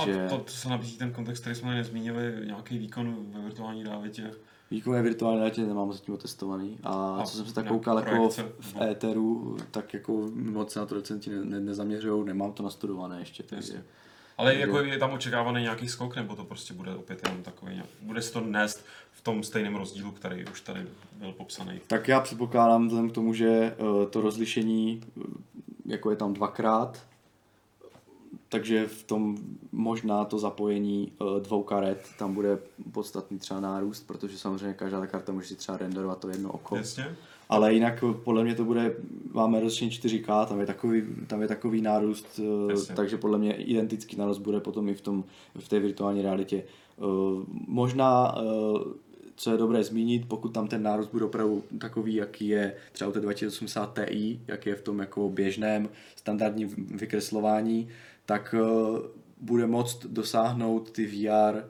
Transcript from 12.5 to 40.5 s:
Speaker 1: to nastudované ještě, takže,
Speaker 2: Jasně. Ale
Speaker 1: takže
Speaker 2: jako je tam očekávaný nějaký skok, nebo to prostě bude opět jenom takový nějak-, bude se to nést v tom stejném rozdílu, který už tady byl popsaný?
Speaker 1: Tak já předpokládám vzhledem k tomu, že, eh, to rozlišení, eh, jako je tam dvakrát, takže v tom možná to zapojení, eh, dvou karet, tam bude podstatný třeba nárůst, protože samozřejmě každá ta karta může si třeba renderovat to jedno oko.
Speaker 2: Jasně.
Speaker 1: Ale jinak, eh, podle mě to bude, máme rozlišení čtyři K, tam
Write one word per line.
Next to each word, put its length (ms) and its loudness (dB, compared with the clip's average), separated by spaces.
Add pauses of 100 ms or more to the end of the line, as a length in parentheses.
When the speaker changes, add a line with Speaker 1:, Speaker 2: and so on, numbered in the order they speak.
Speaker 1:
to 100 -8
nastudované 560 -6
ještě, 240 -14
takže, 300 -10
Speaker 2:
Jasně. 100 -12 (540)
Ale 140 6
Speaker 1:
takže 100 4
Speaker 2:
jako 180 4
je 180 0
tam 160 2
očekávaný 480 0
nějaký 260 -2
skok, 280 -6
nebo 200 -6
to 80 -12
prostě 300 -14
bude 220 -10
opět 320 -12
jenom 160 -4
takový 300 -14
nějak-, 280 -12
bude 200 -6
se 120 -6
to 80 -2
nést 440 0 (260)
v 100 -20
tom 220 -2
stejném 320 -2
rozdílu, 360 -8
který 340 -8
už 160 -12
tady 240 -8 (300)
byl 160 -10
popsaný? 560 -12
Speaker 1:
Tak 200 0
já 120 8
předpokládám 680 6
vzhledem 220 2
k 40 -6
tomu, 200 2
že, 160 4
eh, 600 4
to 120 0
rozlišení, 800 2 (160)
eh, 60 -8 (600)
jako 240 -2
je 80 4
tam 160 -2
dvakrát, 720 0 (1400)
takže 380 2
v 160 -12
tom 340 0 (340)
možná 540 0
to 140 -2
zapojení, 720 0 (100)
eh, 200 0
dvou 220 0
karet, 440 0 (120)
tam 140 -2
bude 240 4 (340)
podstatný 480 -6
třeba 200 -8
nárůst, 480 -4
protože 300 -10
samozřejmě 360 -4
každá 260 -4
ta 80 -4
karta 240 -4
může 160 -6
si 80 -10
třeba 220 -8
renderovat 420 -4
to 100 -8
jedno 220 -6
oko. 240 -6
Speaker 2:
Jasně. 400 -6 (340)
Speaker 1:
Ale 240 8
jinak, 360 4
eh, 40 2 (100)
podle 200 4
mě 120 2
to 100 2
bude, 300 2 (380)
máme 260 4
rozlišení 320 0
čtyři 280 0
K, 260 2
tam 140 -2